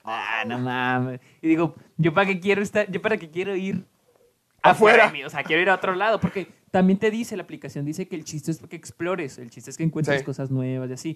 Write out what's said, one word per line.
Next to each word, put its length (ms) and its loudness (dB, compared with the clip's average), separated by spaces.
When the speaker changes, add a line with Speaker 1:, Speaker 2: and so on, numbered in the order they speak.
Speaker 1:
"Ah, 440 -4
no 120 -4
mames". 600 -2
Y 80 -2
digo, 260 2
"¿Yo 160 2
para 140 4
qué 120 0
quiero 220 2
estar, 280 0
yo 120 -6
para 160 0
qué 120 -14
quiero 260 -6
ir 300 -4
Speaker 2:
Afuera. 400 8
Speaker 1:
afuera 40 8
de 40 0
mí? 120 -12
O 60 -10
sea, 140 -6
quiero 180 2
ir 80 4
a 60 6
otro 180 -2
lado". 260 0
Porque 280 -4
también 280 6
te 120 2
dice, 260 -6
la 60 -8
aplicación 420 -10
dice 220 -6
que 80 -10
el 80 -10
chiste 280 -6
es 80 -4
que 160 -18
explores, 640 -6
el 140 -16
chiste 180 -20
es 80 -16
que 60 -4
encuentres 360 0
Speaker 2:
Sí. 60 -6
Speaker 1:
cosas 240 -6
nuevas 400 -2
y 40 -8
así. 220 -8